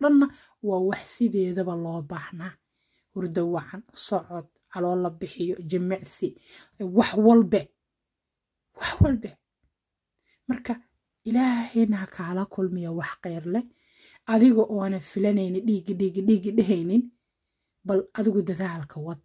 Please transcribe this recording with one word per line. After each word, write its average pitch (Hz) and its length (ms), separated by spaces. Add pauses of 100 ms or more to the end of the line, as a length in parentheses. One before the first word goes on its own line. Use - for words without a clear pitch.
dhanna 285 260 (360)
waa 196 160
wax 190 220 (140)
sideedaba 185 600
loo 165 260
baahnaa. 165 500 (640)
hurdo 175 360
wacan, 175 320 (100)
socod, 175 540 (260)
calool 180 280
la 175 80
bixiyo, 170 500
jimicsi, 180 760 (440)
wax 190 360
walbe. 214 460 (1160)
Wax - 240
walbe. 254 360 (1120)
Marka, 240 280 (500)
Ilaahayna 233 720
ha 190 100
kaala 180 380
kulmiyo 175 500
wax 170 160 (100)
khayr 165 240
leh. 208 180 (640)
Adiga 226 340
oona 196 380
filanaynin, 196 640
dhiigi, 202 280
dhiigi, 185 280
dhiigi 202 300
dhehaynin, 196 520 (840)
bal 190 160 (120)
adigu 208 280
dadaalka 170 580
wad. 165 260